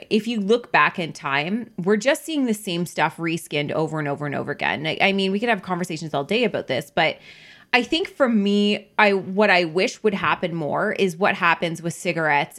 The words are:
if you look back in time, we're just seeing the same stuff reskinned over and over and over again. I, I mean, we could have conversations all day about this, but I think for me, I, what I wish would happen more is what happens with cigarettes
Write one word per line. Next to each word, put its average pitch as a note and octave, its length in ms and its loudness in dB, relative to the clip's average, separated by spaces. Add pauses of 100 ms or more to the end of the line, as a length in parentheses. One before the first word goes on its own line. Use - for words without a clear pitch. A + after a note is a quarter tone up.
if G#3+ 180 2
you A#3 140 -2
look A3+ 320 0
back D3+ 260 4
in D#3 140 -4
time, D3+ 640 -2
we're G3 220 2
just C4+ 260 0
seeing D4 220 -2
the A3 80 2
same F3 320 -4
stuff D#3 320 -2
reskinned D#3+ 540 -4
over D#3 260 -2
and D3 100 -4
over C#3+ 160 -4
and C#3+ 100 -4
over C3+ 180 -4
again. A2+ 340 -2
I, D#3 160 -4
I G3 100 4
mean, G3 200 0
we G3+ 60 0
could A#3+ 120 -2
have G#3 100 0
conversations F3 540 -6
all C#3 100 0
day A3+ 200 0
about - 220 -2
this, - 240 -4
but - 280 0 (560)
I B3 80 4
think E4 260 -2
for C4+ 200 0
me, G#3 600 2 (100)
I, G#3 140 6
what G3 380 2
I F3+ 140 4
wish F3 380 -2
would G#3 120 2
happen E3+ 400 -2
more D#3+ 400 -2
is F#3+ 240 0
what G3+ 160 2
happens E3+ 480 0
with E3 100 -4
cigarettes D3+ 680 -2